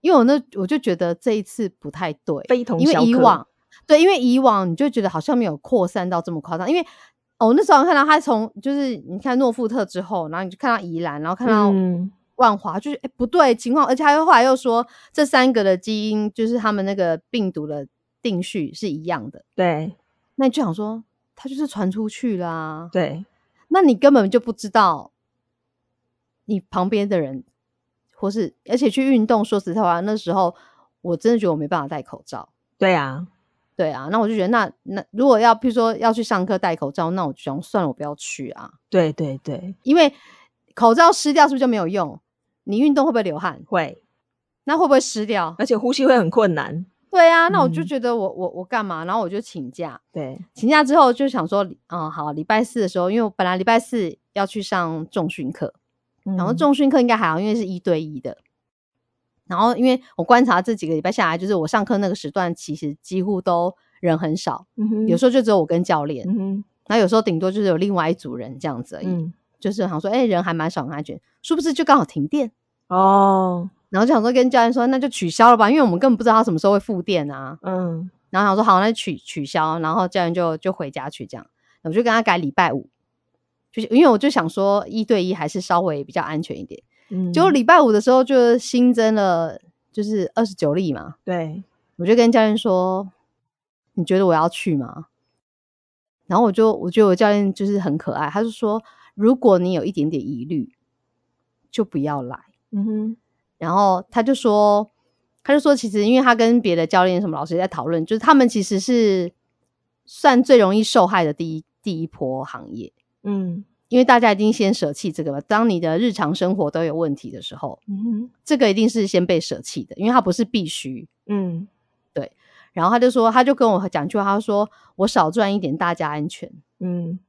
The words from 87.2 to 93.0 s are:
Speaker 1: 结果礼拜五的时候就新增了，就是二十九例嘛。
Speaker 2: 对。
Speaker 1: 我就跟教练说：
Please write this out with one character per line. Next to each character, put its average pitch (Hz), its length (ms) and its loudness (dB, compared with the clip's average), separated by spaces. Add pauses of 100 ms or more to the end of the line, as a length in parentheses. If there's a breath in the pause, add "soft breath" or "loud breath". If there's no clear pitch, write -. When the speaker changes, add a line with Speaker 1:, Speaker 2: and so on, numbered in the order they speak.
Speaker 1:
结 302 80 2
果 370 100 6
礼 285 140 2
拜 330 160 6
五 247 120 4
的 208 80 4
时 247 100 0
候 254 120 6
就 247 360 4
新 247 340 2
增 220 220 2
了， 175 440 0 (340)
就 214 100 -6
是 202 320 -2
二 226 100 2
十 196 80 -6
九 151 220 -2
例 175 180 -2
嘛。 139 220 -10 (100)
Speaker 2:
对。 175 380 -6 (340)
Speaker 1:
我 175 80 -6
就 214 120 4
跟 233 140 6
教 226 100 4
练 214 180 2
说： 185 520 -2 (840)